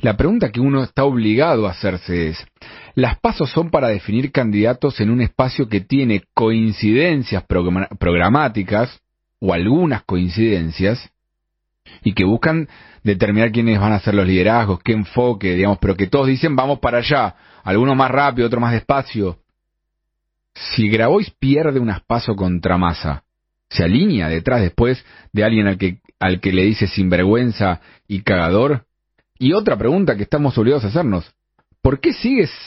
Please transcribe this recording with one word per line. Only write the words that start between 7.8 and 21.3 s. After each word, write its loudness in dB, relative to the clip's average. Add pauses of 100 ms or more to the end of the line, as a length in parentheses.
programáticas, 0 (420)
o 0
algunas 0
coincidencias, -2 (920)
y 0
que 0
buscan 0 (360)
determinar 0
quiénes 2
van 2
a 0
ser -2
los 2
liderazgos, 2
qué 0
enfoque, -2
digamos, 2
pero 0
que 0
todos 0
dicen, 0
"Vamos -2
para 0
allá", 0 (280)
algunos 2
más 2
rápido, 0
otros 0
más 0
despacio? -2 (1160)
Si -2
Grabois 2